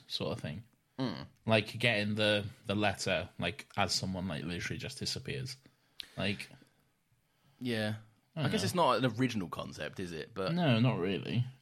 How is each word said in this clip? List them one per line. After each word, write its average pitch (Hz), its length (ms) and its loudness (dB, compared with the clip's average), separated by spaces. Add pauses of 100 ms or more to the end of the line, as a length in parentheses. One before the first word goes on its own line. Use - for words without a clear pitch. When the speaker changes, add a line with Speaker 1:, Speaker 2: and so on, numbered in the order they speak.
Speaker 1:
sort - 240 -4
of - 80 -4
thing. - 240 -8 (360)
Speaker 2:
Mm. 120 140 -2 (320)
Speaker 1:
Like, 110 320 4
getting 107 380 2
the, 104 280 4 (220)
the 101 100 0
letter, 95 540 2 (100)
like, 87 280 -4 (100)
as 95 160 2
someone, 92 340 -2
like, 78 160 -4
literally 87 360 -4
just - 200 -8
disappears. - 560 -6 (640)
Like, 95 320 -2 (1120)
Speaker 2:
Yeah. 110 320 0 (420)
Speaker 1:
I 160 60 -2
Speaker 2:
I - 20 0
guess - 80 2
Speaker 1:
don't 214 100 2
know. - 40 0
Speaker 2:
it's - 100 0
not 127 280 6
an 117 160 2
original 113 300 0
concept, - 500 -8
is 87 120 -6
it? 78 220 -8
But 92 220 0
Speaker 1:
No, 143 240 4
not 117 200 4
really. 92 440 0 (180)